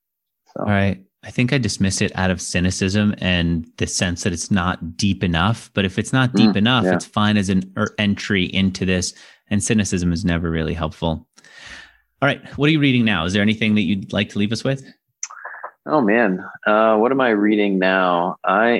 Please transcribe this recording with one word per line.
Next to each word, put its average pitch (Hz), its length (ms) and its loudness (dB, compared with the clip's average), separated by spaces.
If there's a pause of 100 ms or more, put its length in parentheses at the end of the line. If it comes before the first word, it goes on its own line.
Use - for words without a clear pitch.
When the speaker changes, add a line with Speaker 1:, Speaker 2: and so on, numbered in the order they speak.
(560)
Speaker 1:
So. - 80 -10
Speaker 2:
All 104 60 -2
right. 98 340 0 (200)
I - 80 -16
think 123 220 0
I 143 40 4
dismissed 98 460 -2
it 95 120 0
out 92 140 0
of 90 100 -2
cynicism 95 760 0
and 85 500 0 (100)
the 87 100 -2
sense 90 360 -4
that 101 100 -2
it's - 180 -6
not 87 440 -2
deep 98 280 -2
enough. 87 500 0
But 101 100 0
if 92 140 -4
it's 110 160 -4
not 127 220 2
deep 107 160 6
Speaker 1:
Mm, 95 60 0
Speaker 2:
enough, 113 280 2
Speaker 1:
yeah. 92 80 2
Speaker 2:
it's 85 120 -2
fine 104 300 0
as 101 140 0
an 95 280 0
er, 104 200 -2
entry 101 480 0
into 95 400 -2
this. 92 280 -2 (360)
And 104 140 0
cynicism 98 500 0
is 85 100 -4
never 85 280 0
really 80 240 -2
helpful. 80 520 -4 (960)
All 139 60 2
right. - 140 -2 (180)
What 143 100 2
are - 20 4
you 160 80 2
reading 127 260 4
now? 90 200 0
Is 92 80 -2
there 104 80 2
anything 107 340 2
that 107 60 2
you'd 95 320 -2
like 104 160 -2
to 104 100 -6
leave 104 120 0
us 113 120 -6
with? 135 220 -4 (1040)
Speaker 1:
Oh, 147 140 2
man. 101 420 2 (240)
Uh, 110 300 4
what 117 140 2
am 135 100 0
I 123 80 2
reading 104 500 2
now? 92 640 0
I 104 260 2 (100)